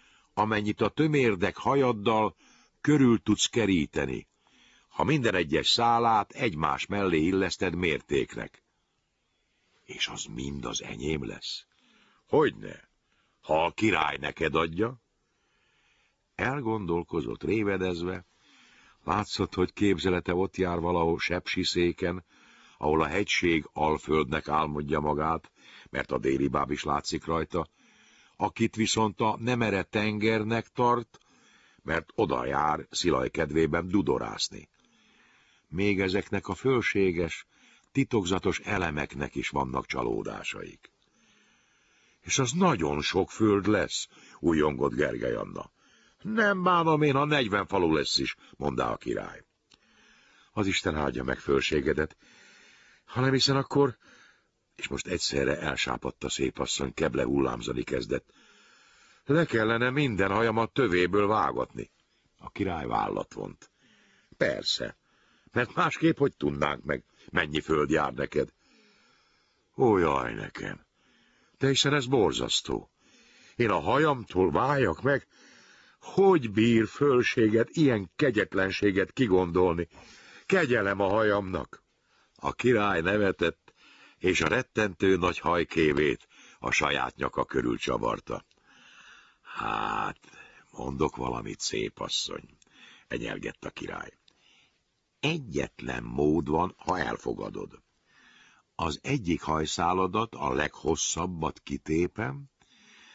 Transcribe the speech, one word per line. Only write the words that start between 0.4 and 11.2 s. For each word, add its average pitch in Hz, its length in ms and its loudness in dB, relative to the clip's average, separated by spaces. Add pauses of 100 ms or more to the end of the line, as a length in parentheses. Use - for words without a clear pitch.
a 107 80 2
tömérdek 120 680 0
hajaddal 113 760 2 (460)
körül 135 400 4
tudsz - 240 0
keríteni, 76 800 0 (600)
ha - 160 -2
minden 117 320 2
egyes 78 320 0
szálát 117 640 4
egymás 78 540 -2
mellé 92 340 0
illeszted 90 560 0
mértéknek." 69 880 -2 (1200)
"És - 220 -8
az - 160 -10
mind 64 420 -8
az 58 180 -8
enyém 67 420 -4